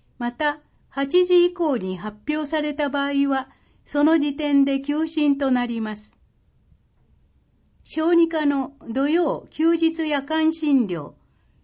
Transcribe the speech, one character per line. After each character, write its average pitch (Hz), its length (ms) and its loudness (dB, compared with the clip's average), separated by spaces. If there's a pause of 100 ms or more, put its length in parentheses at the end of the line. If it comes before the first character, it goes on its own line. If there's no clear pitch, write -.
(200)
ま 240 120 -4
た、 294 280 -2 (280)
八 277 380 0
時 359 220 4
以 359 80 -4
降 302 220 0
に 185 200 -4
発 208 200 -10 (120)
表 302 160 -2
さ 302 160 -2
れ 302 140 -4
た 285 140 -2
場 277 180 -2
合 277 200 0
は、 269 220 -2 (360)
そ 294 180 -2
の 320 160 4
時 285 160 -2
点 285 300 2
で 269 140 0
休 294 280 -2
診 285 320 2
と 277 100 0
な 247 160 0
り 226 160 -4
ま 214 140 -6
す。 - 180 -20 (1700)
小 320 300 -2
児 330 160 4
科 311 160 -2
の 277 300 -2 (120)
土 254 200 -2
曜、 302 420 0
休 330 260 0
日 320 320 0
夜 294 140 -2
間 311 320 0
診 285 320 2
療、 165 280 -6 (500)